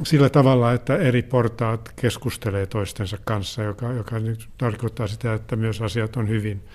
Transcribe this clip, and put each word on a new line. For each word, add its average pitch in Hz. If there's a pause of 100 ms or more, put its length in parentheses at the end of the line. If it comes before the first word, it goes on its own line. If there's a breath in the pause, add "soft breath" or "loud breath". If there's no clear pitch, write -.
sillä 143
tavalla, 127
että 131
eri 123
portaat 113
keskustelee 104
toistensa 101
kanssa, 107
joka, 107
joka 113
nyt 110 (100)
tarkoittaa 113
sitä, 110
että 110
myös 110
asiat 110
on 110
hyvin 104 (140 loud breath)